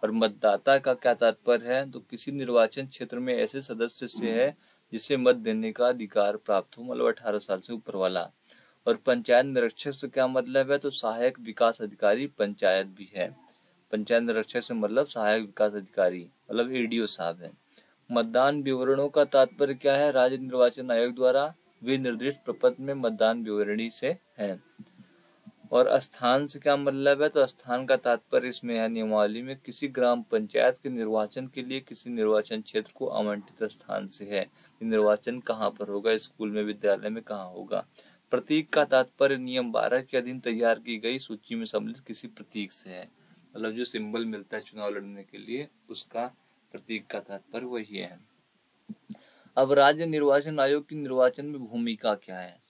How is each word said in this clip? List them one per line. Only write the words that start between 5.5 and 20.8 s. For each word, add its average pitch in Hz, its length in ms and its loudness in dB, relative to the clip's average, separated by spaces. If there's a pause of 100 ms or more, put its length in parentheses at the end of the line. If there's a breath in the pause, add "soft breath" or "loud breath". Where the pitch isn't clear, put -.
का 120 160 2
अधिकार 107 480 0
प्राप्त 101 420 -2
हो, 117 40 -16
मतलब 123 240 -2
अठारह 110 320 -2
साल 98 220 -4
से 101 120 -14
ऊपर 110 240 -10
वाला। 92 340 -2 (560 soft breath)
और 117 100 4
पंचायत 123 500 4
निरीक्षक 127 460 -2
से 139 160 -8
क्या 131 180 2
मतलब 131 460 0
है, 143 60 2
तो 139 120 -4
सहायक 123 500 -2
विकास 113 420 0
अधिकारी 107 440 0
पंचायत 101 600 0
भी 95 280 -20
है। - 220 -6 (560 soft breath)
पंचायत 113 300 0
निरीक्षक 113 380 -2
से 120 140 -6
मतलब 113 320 0
सहायक 110 360 0
विकास 104 300 0
अधिकारी, 92 560 -2 (220)
मतलब 120 220 0
एडीओ 117 340 0
साहब 87 360 -4
है। 82 100 -16 (600 soft breath)
मतदान 123 500 2
विवरणों 135 460 2
का 143 160 4
तात्पर्य 139 500 4
क्या 139 220 2
है, 143 160 4
राज्य 131 260 4
निर्वाचन 127 520 2